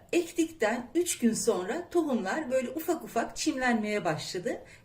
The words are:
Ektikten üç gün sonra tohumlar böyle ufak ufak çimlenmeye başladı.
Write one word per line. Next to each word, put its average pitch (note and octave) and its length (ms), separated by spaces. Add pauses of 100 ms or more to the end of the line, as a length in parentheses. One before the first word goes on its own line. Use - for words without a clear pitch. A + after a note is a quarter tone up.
(120)
Ektikten C#4 840
üç F4 240
gün A3 160
sonra G#3 560
tohumlar B3+ 600
böyle B3+ 200
ufak D#4+ 340
ufak - 320
çimlenmeye A3+ 680
başladı. E3+ 580 (220)